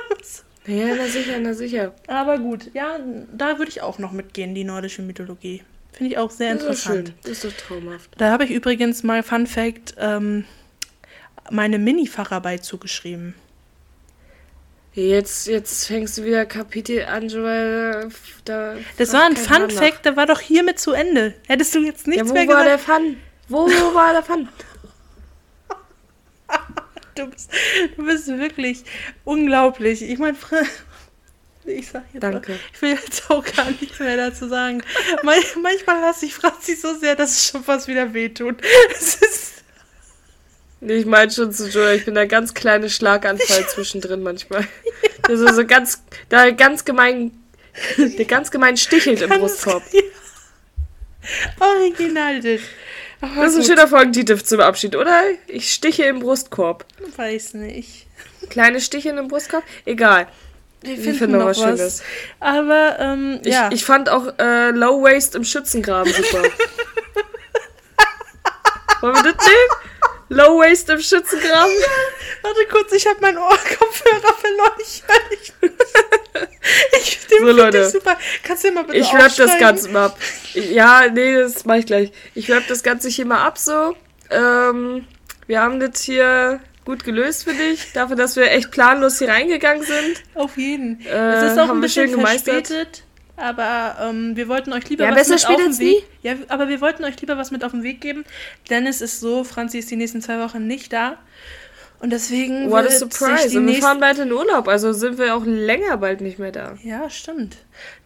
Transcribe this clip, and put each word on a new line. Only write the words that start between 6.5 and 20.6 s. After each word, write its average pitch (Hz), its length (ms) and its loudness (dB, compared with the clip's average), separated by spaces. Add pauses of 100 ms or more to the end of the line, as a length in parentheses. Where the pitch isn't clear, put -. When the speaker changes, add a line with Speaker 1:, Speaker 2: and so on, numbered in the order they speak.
Speaker 2:
Das 220 80 -6
ist 294 60 -6 (180)
doch 185 60 -6
Speaker 1:
interessant. 180 160 -6
Speaker 2:
schön. 170 140 -18
Das 240 100 -14
ist 226 120 -14
doch 202 220 -14
traumhaft. 175 520 -16
Speaker 1:
Da 214 120 2
habe 240 140 0
ich 254 60 -8
übrigens 240 520 -4
mal, 226 220 -2
Fun 233 240 -2
Fact, 226 500 -8
ähm, 208 460 -4 (1040)
meine 214 280 -2
Mini-Facharbeit 202 840 -4
zugeschrieben. 175 680 -14 (1600)
Speaker 2:
Jetzt, 202 540 -2
jetzt 214 380 -6
fängst 220 320 -8
du 220 60 -12
wieder 226 220 0
Kapitel 220 600 -8
an, 220 220 -8
Joel, 226 840 -6 (340)
da 220 320 -10 (220)
Speaker 1:
Das 240 120 0
Speaker 2:
fragt 262 100 4
Speaker 1:
war 330 60 8
ein 330 80 4
Speaker 2:
kein 240 100 -4
Speaker 1:
Fun 294 180 4
Speaker 2:
Mann 220 120 -2
nach. 202 80 0
Speaker 1:
Fact, 311 220 0
der 277 120 2
war 285 100 2
doch 302 140 2
hiermit 359 380 0